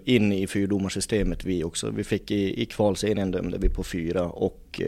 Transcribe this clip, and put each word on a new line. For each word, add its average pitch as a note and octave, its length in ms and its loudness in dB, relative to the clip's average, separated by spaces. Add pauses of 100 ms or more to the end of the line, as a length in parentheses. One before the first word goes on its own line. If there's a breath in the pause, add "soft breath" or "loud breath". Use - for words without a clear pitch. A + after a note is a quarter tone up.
in G#2+ 280 6
i F#2+ 140 0
fyrdomarsystemet G2 960 0
vi F2+ 180 0
också. F2 260 -4
Vi G#2+ 140 -2
fick G2 280 -2
i, G2+ 300 0
i A2+ 40 -2
kvalserien G2+ 640 0
dömde F2+ 260 -2
vi F#2+ 120 4
på - 140 -2
fyra F2 400 -2
och, - 600 -4
eh, E2+ 40 0